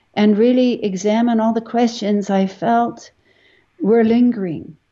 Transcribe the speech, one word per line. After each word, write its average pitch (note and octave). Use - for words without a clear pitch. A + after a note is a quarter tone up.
and G#3
really B3
examine G#3+
all A3+
the A#3
questions G#3
I F#3+
felt A#3
were A3+
lingering A3+